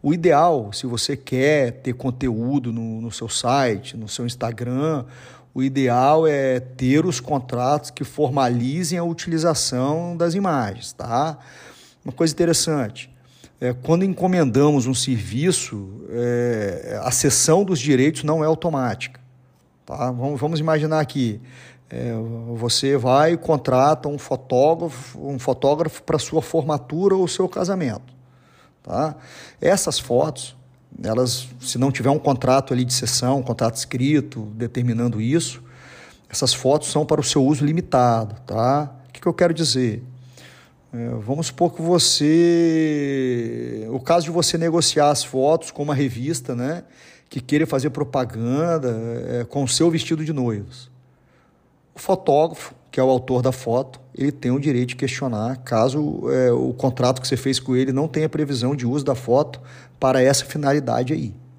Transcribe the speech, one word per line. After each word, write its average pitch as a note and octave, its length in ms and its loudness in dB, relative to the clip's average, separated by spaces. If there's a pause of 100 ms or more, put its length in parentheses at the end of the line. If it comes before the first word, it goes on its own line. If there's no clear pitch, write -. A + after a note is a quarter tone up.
O C#3+ 120 2
ideal, D#3+ 580 4
se - 140 -8
você A#2+ 320 -4
quer C3 640 0
ter B2+ 120 -4
conteúdo B2+ 760 -2
no, A2+ 300 -6
no A#2 100 -8
seu A2+ 160 -10
site, A#2+ 720 -2
no A2 100 -10
seu A#2+ 200 -8
Instagram, B2 800 -4 (500)
o C3 80 0
ideal C3+ 640 4
é C3+ 320 2
ter C3 440 2
os F3+ 160 -2
contratos C3+ 720 -2
que - 140 -8
formalizem C#3 960 0
a E3+ 40 -2
utilização E3 1120 -2
das E3+ 200 0
imagens, C3+ 580 -2
tá? C3+ 460 -2 (680)
Uma B2+ 80 -10
coisa E3 180 2
interessante, D#3 800 -2 (480)
é, B2 140 -2
quando D#3+ 320 2
encomendamos D3 800 4
um C3 80 0
serviço, A2 960 -2 (220)
é, A#2 920 -2
a B2 60 -2
cessão D#3 540 4
dos F#3 160 0
direitos C#3 440 4
não D#3 200 0
é D3+ 40 2
automática, C#3+ 720 -2 (640)
tá? B2 280 -4
Vamos, B2+ 280 -4
vamos D3+ 200 -2
imaginar D#3 400 2
aqui: B2 420 -2 (480)
é, A#2+ 240 -6 (420)
você A#2+ 420 0
vai C3+ 360 4
e E3 40 0
contrata C3+ 720 2
um C#3+ 120 -6
fotógrafo, C3+ 1080 0
um C#3 120 -6
fotógrafo C#3+ 640 0
pra - 160 0
sua - 220 -2
formatura D#3 720 0
ou F#3 120 2
seu F#3 220 -2
casamento, F3 680 -4 (680)
tá? D3 320 -4 (440)
Essas F#3 380 2
fotos, - 580 -2 (480)
elas, A#2+ 440 -2 (120)
se - 180 -8
não C3 140 2
tiver B2+ 180 0
um D3+ 100 2
contrato C3+ 540 2
ali B2+ 120 0
de B2 80 -4
cessão, B2+ 460 0
um - 20 -2
contrato A#2+ 340 -2
escrito C3 680 -2 (140)
determinando A#2+ 640 -2
isso, C#3 420 -2 (680)
essas - 240 0
fotos D3 360 2
são D3+ 160 0
para D3+ 140 2
o C3+ 40 -2
seu C#3 200 2
uso C#3 220 2
limitado, B2 680 2 (100)
tá? C3+ 500 0 (120)
O - 60 -20
que - 80 -20
que - 60 -2
eu E3 60 2
quero E3+ 200 2
dizer? C3 500 0 (880)
É, A#2 160 -8 (160)
vamos D3 220 -4
supor E3+ 260 0
que - 80 -10
você, D3 2000 2
o B2 100 -4
caso E3 260 2
de E3+ 60 -6
você E3 260 0
negociar D#3+ 520 2
as C#3 140 0
fotos D3 480 0
com D3 120 -8
uma D3 120 -2
revista, C3 600 -4
né, D3 280 -6 (460)
que A#2+ 120 -8
queira D3 260 2
fazer C#3 220 0
propaganda, B2+ 1080 -2 (320)
é, A#2+ 160 -4
com C#3 200 -4
o B2+ 40 -2
seu E3 240 4
vestido D#3+ 320 -2
de D#3 80 -4
noivos. A#2 580 -4 (1040)
O - 60 -20
fotógrafo E3 760 2 (240)
que C3+ 40 2
é - 20 4
o C3 80 4
autor B2+ 320 0
da C3 80 2
foto, B2 480 -4 (180)
ele C#3 140 0
tem C3 180 -6
o C3+ 100 2
direito B2+ 300 0
de - 60 -10
questionar B2 600 -4
caso, B2+ 760 0
é, B2+ 200 4
o B2+ 220 0
contrato B2+ 480 0
que - 60 -8
você C3 100 0
fez C3 220 -2
com B2+ 160 -2
ele C3 160 2
não C#3 160 0
tenha D#3 200 -2
previsão C#3 480 -2
de B2 120 -4
uso C3+ 180 -2
da C3+ 80 2
foto B2+ 480 0 (380)
para C3 200 4
essa C3+ 240 4
finalidade C#3 720 0
aí A2 180 -4 (280)